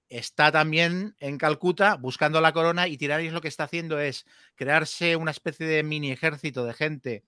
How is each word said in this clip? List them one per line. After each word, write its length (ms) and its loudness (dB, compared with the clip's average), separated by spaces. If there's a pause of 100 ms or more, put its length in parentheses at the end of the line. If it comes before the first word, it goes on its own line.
está 440 2
también 640 0
en 200 -8
Calcuta 580 2
buscando 440 0
la 120 6
corona 360 2
y 80 -8
Tiranish 360 -2
lo 80 -4
que 80 -8
está 160 -6
haciendo 340 -4
es 260 -4 (300)
crearse 640 0
una 140 -2
especie 360 -6
de 160 2
mini 300 -2
ejército 520 -2
de 100 -6
gente 540 -4